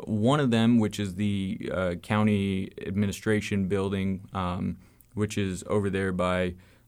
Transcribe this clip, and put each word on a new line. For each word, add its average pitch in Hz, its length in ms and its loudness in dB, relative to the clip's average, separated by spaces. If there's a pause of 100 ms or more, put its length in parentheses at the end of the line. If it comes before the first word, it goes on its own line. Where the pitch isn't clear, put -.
one 113 360 2
of 135 120 2
them, 117 260 6
which 104 220 2
is 95 160 -4
the, 101 560 -2
uh, 90 240 0
county 98 760 0 (160)
administration 101 840 -2
building, 95 640 -2
um, 92 440 -4 (380)
which 104 240 -2
is 92 300 -4
over 101 220 2
there 95 220 0
by, 90 420 0 (340)